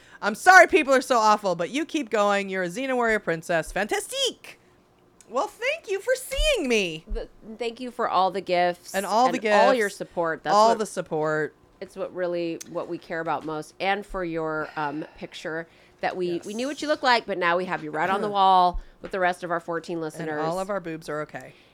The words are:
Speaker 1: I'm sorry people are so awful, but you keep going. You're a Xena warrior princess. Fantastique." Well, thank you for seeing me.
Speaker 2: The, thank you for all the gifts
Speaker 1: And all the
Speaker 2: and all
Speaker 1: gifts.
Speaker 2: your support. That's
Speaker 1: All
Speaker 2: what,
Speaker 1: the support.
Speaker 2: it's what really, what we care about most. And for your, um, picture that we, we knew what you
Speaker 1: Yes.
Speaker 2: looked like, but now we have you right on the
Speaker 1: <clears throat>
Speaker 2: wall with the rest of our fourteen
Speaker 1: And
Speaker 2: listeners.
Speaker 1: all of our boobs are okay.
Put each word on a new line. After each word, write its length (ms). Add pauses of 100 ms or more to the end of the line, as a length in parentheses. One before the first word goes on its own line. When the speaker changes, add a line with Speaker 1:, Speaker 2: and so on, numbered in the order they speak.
(220)
Speaker 1:
I'm 140
sorry 320
people 260
are 80
so 160
awful, 380
but 140
you 160
keep 240
going. 400
You're 140
a 60
Xena 260
warrior 240
princess. 540
Fantastique." 880 (680)
Well, 180
thank 420
you 100
for 160
seeing 540
me. 420
Speaker 2:
The, 160 (300)
thank 240
you 100
for 160
all 240
the 100
gifts 540
Speaker 1:
And 100
all 260
the 80
Speaker 2:
and 220
all 100
Speaker 1:
gifts. 80
Speaker 2:
your 100
support. 540
That's 120
Speaker 1:
All 140
Speaker 2:
what, 100
Speaker 1:
the 60
support. 680 (260)
Speaker 2:
it's 140
what 180
really, 460 (100)
what 180
we 120
care 200
about 240
most. 360
And 260
for 180
your, 520
um, 300 (120)
picture 500 (340)
that 140
we, 300
we 80
knew 140
what 160
you 40
Speaker 1:
Yes. 60
Speaker 2:
looked 100
like, 220
but 140
now 180
we 80
have 180
you 60
right 220
on 100
the 80
Speaker 1:
<clears throat> 80
Speaker 2:
wall 420 (220)
with 100
the 80
rest 240
of 60
our 120
fourteen 340
Speaker 1:
And 80
Speaker 2:
listeners. 420
Speaker 1:
all 140
of 100
our 120
boobs 280
are 120
okay. 320 (200)